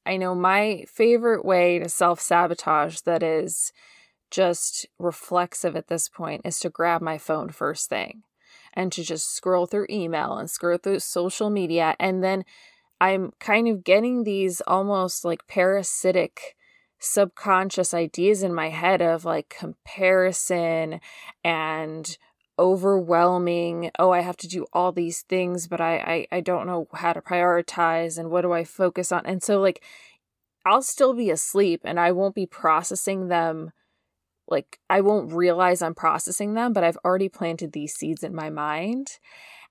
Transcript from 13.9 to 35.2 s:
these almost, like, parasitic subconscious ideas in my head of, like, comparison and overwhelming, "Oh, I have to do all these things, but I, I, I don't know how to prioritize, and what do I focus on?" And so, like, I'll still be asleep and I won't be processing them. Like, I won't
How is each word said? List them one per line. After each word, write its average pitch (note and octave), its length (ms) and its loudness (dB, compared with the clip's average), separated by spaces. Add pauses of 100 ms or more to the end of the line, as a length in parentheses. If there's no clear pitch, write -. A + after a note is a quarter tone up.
these G3 380 -2
almost, F#3+ 640 0
like, E3+ 220 -4
parasitic F#3 1080 0 (420)
subconscious F#3+ 960 0
ideas F3+ 480 2
in F#3 120 0
my D#3+ 160 -4
head E3+ 320 0
of, E3 240 0
like, E3 240 -4
comparison E3+ 1500 0 (440)
and D#3+ 760 -4 (400)
overwhelming, F3 1400 2
"Oh, F#3 120 6
I F3+ 100 4
have F3 160 -6
to F3 100 -14
do F3 240 -8
all F3+ 220 0
these E3+ 300 -4
things, F3+ 440 -2
but E3 140 -4
I, E3 500 -2
I, F3+ 60 -2
I F3+ 40 0
don't F3 260 -2
know F3 260 -4
how F3 180 -2
to E3 100 -6
prioritize, E3+ 960 0
and E3 140 -8
what F3 120 2
do F3+ 100 0
I E3+ 100 0
focus F3+ 480 -2
on?" F3 140 0
And F#3 180 -4
so, G#3 160 2
like, F#3+ 240 2 (800)
I'll A3+ 160 6
still C4 320 4
be A#3 160 0
asleep E3+ 540 2
and E3+ 160 -2
I E3+ 140 4
won't G3 220 0
be G3 100 -2
processing F3+ 800 -2
them. E3 440 -2 (760)
Like, - 320 -4 (100)
I F#3+ 120 4
won't G3 320 2